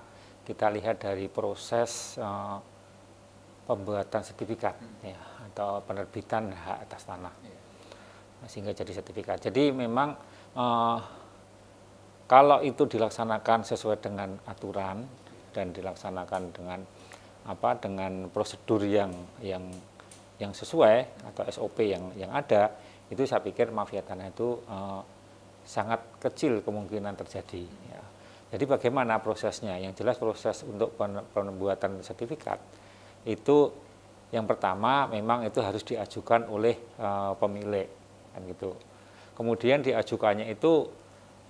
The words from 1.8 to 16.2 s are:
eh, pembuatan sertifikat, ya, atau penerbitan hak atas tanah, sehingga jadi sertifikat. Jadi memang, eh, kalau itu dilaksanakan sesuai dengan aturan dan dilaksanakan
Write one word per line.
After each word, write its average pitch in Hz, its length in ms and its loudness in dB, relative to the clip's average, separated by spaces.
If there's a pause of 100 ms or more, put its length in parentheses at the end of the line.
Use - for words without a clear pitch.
eh, 101 420 -6 (1080)
pembuatan 101 560 -2
sertifikat, 101 560 -4 (240)
ya, 95 160 -12 (320)
atau 101 320 -2
penerbitan 101 720 -4
hak 92 320 -8
atas - 160 -14
tanah, 90 320 -12 (1120)
sehingga 104 240 -8
jadi 101 240 -6
sertifikat. 95 480 -6
Jadi 131 320 4
memang, 131 400 0 (400)
eh, 117 440 2 (1300)
kalau 139 400 10
itu 135 240 2
dilaksanakan 113 800 2
sesuai 110 320 0
dengan 98 480 -6
aturan 98 560 -6 (480)
dan 92 240 -6
dilaksanakan 92 680 -6 (140)